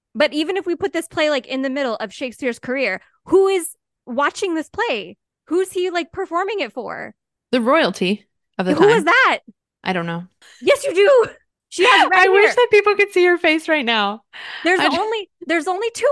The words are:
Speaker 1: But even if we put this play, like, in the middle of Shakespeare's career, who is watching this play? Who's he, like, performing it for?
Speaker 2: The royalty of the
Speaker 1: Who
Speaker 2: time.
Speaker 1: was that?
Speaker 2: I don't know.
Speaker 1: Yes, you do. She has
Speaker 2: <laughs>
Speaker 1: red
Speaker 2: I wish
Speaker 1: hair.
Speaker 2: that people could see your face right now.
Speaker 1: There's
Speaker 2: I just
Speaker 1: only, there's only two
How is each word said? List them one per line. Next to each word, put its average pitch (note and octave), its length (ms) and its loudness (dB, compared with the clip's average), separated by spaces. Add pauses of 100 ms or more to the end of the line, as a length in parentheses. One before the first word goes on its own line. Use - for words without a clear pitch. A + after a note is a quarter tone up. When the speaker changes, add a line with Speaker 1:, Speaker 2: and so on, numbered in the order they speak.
(160)
Speaker 1:
But C#4+ 180 0
even D#4+ 240 -4
if F#4 80 -6
we E4+ 100 -4
put F#4+ 160 -6
this - 160 -6
play, D4+ 220 -2
like, C#4+ 180 -2
in C4 140 -6
the C4+ 80 -4
middle C4 280 -4
of G#3 160 -10
Shakespeare's B3 460 -8
career, B3 400 -4 (260)
who F#4+ 220 4
is F#4+ 280 -4 (320)
watching D#4 480 -4
this D#4 140 -8
play? E4 480 -6 (300)
Who's F#4 240 -2
he, F4+ 200 -4
like, E4+ 200 -6
performing F#4+ 480 -6
it A#3+ 140 -8
for? - 400 -12 (380)
Speaker 2:
The B3 100 0
royalty A3 640 0 (320)
of F3+ 80 -4
the A#3 80 2
Speaker 1:
Who E4+ 120 4
Speaker 2:
time. A4+ 100 6
Speaker 1:
was F#4 80 0
that? F#4 360 2 (440)
Speaker 2:
I - 100 -4
don't E3+ 140 -4
know. E3+ 160 -6 (380)
Speaker 1:
Yes, F4 220 2
you C5 120 -4
do. A4+ 320 6 (420)
She F4 160 0
has G4 240 4
Speaker 2:
<laughs> - 20 -6
Speaker 1:
red F#4 160 6
Speaker 2:
I - 20 2
wish G4 160 6
Speaker 1:
hair. F#4 100 0
Speaker 2:
that A#4+ 160 4
people G#4 240 4
could G4+ 160 0
see F4+ 120 2
your F4 140 4
face D#4+ 320 0
right D4+ 160 0
now. G#3+ 380 -2 (400)
Speaker 1:
There's F4+ 160 2
Speaker 2:
I C#4+ 60 2
just D#4 140 0
Speaker 1:
only, G#4+ 300 -4 (160)
there's D#4+ 220 -2
only G4 260 -4
two B4 180 0